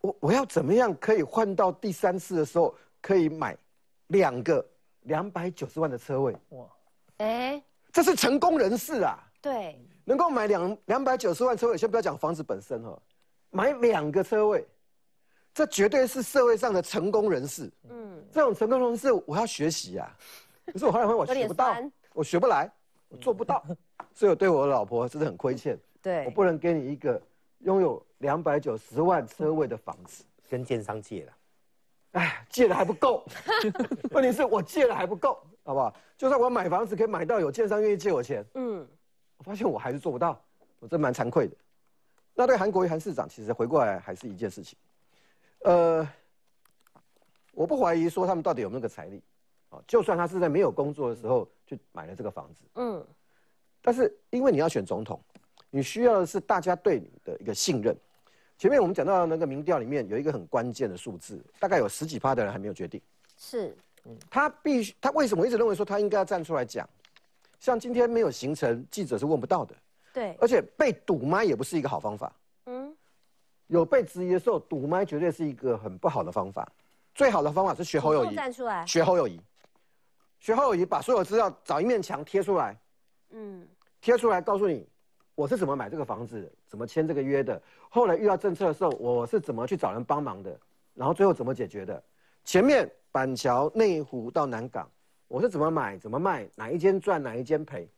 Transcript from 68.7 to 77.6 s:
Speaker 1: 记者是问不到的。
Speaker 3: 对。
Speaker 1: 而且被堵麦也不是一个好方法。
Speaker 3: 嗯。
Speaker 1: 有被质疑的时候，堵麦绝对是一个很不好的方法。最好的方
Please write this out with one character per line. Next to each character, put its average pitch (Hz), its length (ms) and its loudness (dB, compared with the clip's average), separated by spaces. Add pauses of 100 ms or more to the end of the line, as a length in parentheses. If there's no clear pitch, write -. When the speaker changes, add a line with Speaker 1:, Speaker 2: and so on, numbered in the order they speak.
Speaker 1:
记 202 160 -6
者 120 120 -2
是 113 80 -2
问 151 140 2
不 110 60 -4
到 165 200 0
的。 - 100 -20 (380)
Speaker 3:
对。 214 260 -6
Speaker 1:
而 240 80 4
且 226 140 4 (160)
被 285 140 4 (140)
堵 170 140 0
麦 165 240 0
也 160 120 2
不 117 80 -4
是 - 140 -4
一 302 40 0
个 - 60 -4
好 80 120 -2
方 107 180 -6
法。 - 160 -10 (320)
Speaker 3:
嗯。 262 280 -12 (720)
Speaker 1:
有 165 180 4
被 247 180 2
质 175 220 -6
疑 180 80 2
的 185 60 2
时 240 100 0
候， 185 100 2
堵 139 260 -6
麦 180 200 0
绝 147 140 -6
对 170 120 0
是 165 140 -6
一 143 80 -6
个 120 240 -2
很 98 200 -10
不 170 120 0
好 120 120 -2
的 82 80 -6
方 95 220 -4
法。 - 180 -8 (460)
最 277 140 4
好 180 120 2
的 147 80 0
方 180 160 0